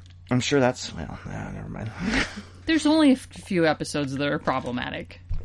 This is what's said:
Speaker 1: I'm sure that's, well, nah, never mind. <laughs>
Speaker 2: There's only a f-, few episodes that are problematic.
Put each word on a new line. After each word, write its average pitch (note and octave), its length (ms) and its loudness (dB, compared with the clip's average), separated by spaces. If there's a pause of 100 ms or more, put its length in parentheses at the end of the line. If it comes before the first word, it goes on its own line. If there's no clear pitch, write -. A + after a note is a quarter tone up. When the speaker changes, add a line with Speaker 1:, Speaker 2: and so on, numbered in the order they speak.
(300)
Speaker 1:
I'm B2 100 4
sure C#3+ 200 2
that's, - 340 0
well, E2 320 -8
nah, G#2 240 -10
never G2+ 180 -10
mind. G#2+ 220 -8 (380)
<laughs> - 380 -14
Speaker 2:
There's D#4 200 2
only D4+ 240 8
a B3+ 40 6
f-, - 120 -2 (180)
few E3+ 220 2
episodes D3 500 0
that C#3+ 100 0
are D3 120 0
problematic. C3 800 -4 (240)